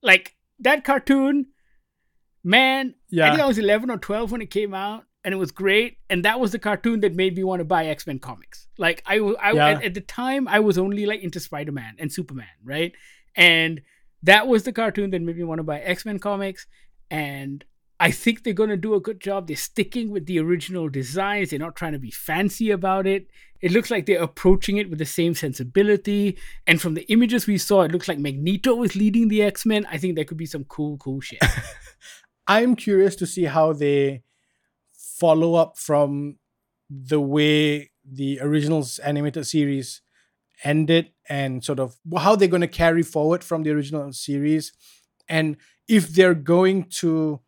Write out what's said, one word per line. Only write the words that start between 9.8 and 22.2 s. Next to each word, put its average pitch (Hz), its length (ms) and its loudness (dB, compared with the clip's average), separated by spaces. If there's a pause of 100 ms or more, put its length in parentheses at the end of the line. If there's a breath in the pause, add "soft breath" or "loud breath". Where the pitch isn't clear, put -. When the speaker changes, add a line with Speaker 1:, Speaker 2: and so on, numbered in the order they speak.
Speaker 1:
at 185 100 -4
the 196 60 -10
time, 262 480 -6
I 208 120 2
was 202 180 2
only, 202 280 -2
like, 214 160 -4
into 175 180 -8
Spider-Man 143 580 -10
and 147 140 -8
Superman, 135 340 -10 (180)
right? 151 280 -6 (440 soft breath)
And 165 460 6 (400)
that 208 240 6
was 233 180 4
the 254 80 -4
cartoon 208 380 -2
that 185 120 -2
made 170 140 -6
me 170 80 -6
want 160 140 -6
to 160 60 -6
buy 151 160 -6
X-Men 190 380 -6
comics. 196 480 -6 (440)
And 139 540 -8 (360)
I 170 100 4
think - 320 -2
they're 226 100 -4
gonna 208 240 0
do 214 180 -2
a 196 60 2
good 196 200 -10
job. 196 260 -6
They're 151 100 -8
sticking 240 540 -4
with 185 160 -6
the 170 140 -2
original 170 480 -4
designs. 175 640 -4
They're 147 80 -6
not 160 180 -10
trying 160 160 -6
to 143 80 -6
be 120 100 -12
fancy 190 600 -2